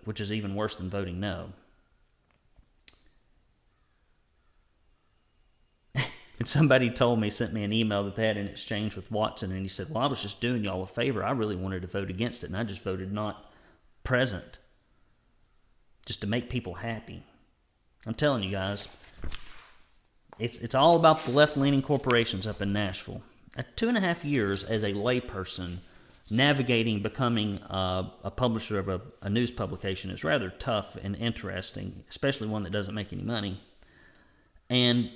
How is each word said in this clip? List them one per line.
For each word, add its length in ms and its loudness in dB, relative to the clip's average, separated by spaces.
which 160 -6
is 120 -4
even 220 -2
worse 220 -2
than 120 -6
voting 320 -4
no. 320 -4
<laughs> 80 0
And 100 -2
somebody 400 6
told 320 4
me, 80 2
sent 240 -2
me 120 -2
an 80 0
email 320 4
that 120 -6
they 100 2
had 120 0
an 80 -4
exchange 500 -4
with 140 -12
Watson, 420 -2
and 80 -4
he 80 -4
said, 220 -6
"Well, 120 -2
I 40 4
was 160 -2
just 180 -8
doing 240 0
y'all 180 -2
a 40 -6
favor. 360 0
I 100 0
really 240 0
wanted 260 -2
to 60 -8
vote 200 -4
against 340 -2
it, 40 -8
and 100 -6
I 80 -2
just 160 -6
voted 320 -4
not 400 -6
present, 540 0
just 160 -8
to 40 -2
make 220 -2
people 280 -4
happy." 460 -8
I'm 80 -4
telling 280 2
you 80 -2
guys, 380 -2
it's, 180 -4
it's 180 -4
all 220 8
about 300 6
the 60 0
left-leaning 500 6
corporations 640 2
up 160 -4
in 100 0
Nashville. 480 -4
At 180 -10
two 120 2
and 100 4
a 20 4
half 240 0
years 400 2
as 180 0
a 120 0
layperson, 880 -2
navigating 720 4
becoming, 600 0
uh, 440 -2
a 60 -6
publisher 480 0
of 100 -2
a, 140 -2
a 80 -6
news 220 2
publication 600 -6
is 140 -6
rather 240 2
tough 480 -4
and 180 -6
interesting, 920 -6
especially 400 -2
one 140 -2
that 100 -6
doesn't 220 -2
make 180 -6
any 100 -6
money. 380 -4
And, 460 4